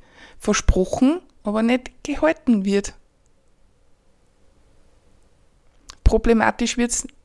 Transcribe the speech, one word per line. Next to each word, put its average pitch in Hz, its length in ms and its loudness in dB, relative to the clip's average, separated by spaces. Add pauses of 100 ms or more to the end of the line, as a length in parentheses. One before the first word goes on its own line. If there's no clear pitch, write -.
(400)
versprochen, 214 840 0 (220)
aber 214 200 -4
nicht 247 280 -2 (140)
gehalten 277 600 -2
wird. 196 300 -2 (3000)
Problematisch 220 720 2
wird's, 240 320 -4 (160)